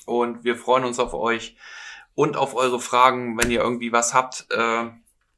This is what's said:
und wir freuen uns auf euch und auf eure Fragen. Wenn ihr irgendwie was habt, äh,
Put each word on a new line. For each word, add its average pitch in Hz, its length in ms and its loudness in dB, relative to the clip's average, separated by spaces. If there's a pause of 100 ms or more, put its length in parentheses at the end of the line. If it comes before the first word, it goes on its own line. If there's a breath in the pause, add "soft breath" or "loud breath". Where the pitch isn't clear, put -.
und 120 400 -2
wir 117 100 2
freuen 127 300 2
uns 120 120 -4
auf 120 160 0
euch 113 440 -4 (580 loud breath)
und 147 220 2
auf 135 180 -2
eure 123 240 2
Fragen. 123 580 2
Wenn 117 140 0
ihr 117 80 0
irgendwie 120 320 -2
was 117 220 2
habt, - 360 0
äh, 117 360 0 (520)